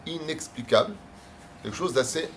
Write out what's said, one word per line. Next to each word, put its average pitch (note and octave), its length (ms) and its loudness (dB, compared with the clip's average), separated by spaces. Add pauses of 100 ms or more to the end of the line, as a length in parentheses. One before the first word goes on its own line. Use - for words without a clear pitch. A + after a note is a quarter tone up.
inexplicable, D#3 880 2 (680)
quelque - 140 -6
chose E3+ 160 -2
d'assez C3 440 0